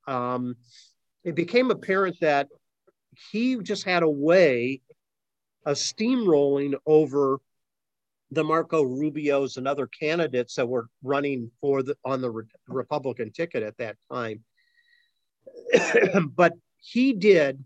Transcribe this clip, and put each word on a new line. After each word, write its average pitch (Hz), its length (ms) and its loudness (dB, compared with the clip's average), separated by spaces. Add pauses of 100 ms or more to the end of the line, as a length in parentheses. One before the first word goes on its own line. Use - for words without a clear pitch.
Um, 123 480 -4 (680)
it 175 100 -6
became 233 380 2
apparent 190 500 0
that 143 260 2 (840)
he 247 260 -2
just 196 260 -6
had 180 200 2
a 160 60 4
way 139 720 2 (840)
of 143 120 -2
steamrolling 143 1000 0 (100)
over 139 540 2 (920)
the 156 120 -2
Marco 160 400 0
Rubios 139 760 -2
and 131 100 -6
other 139 200 -4
candidates 151 680 -4
that 127 120 -2
were 120 200 -4 (160)
running 135 560 -2
for 139 220 0
the, 135 140 -4 (100)
on 131 160 -2
the 127 80 -4
Re-, 113 160 -10 (220)
Republican 127 640 -6
ticket 151 320 -6
at 107 140 -10
that 107 200 -10 (140)
time. 113 320 -8 (1300)
<clears throat> 180 640 2
But 175 180 4 (240)
he 262 360 0
did 160 520 4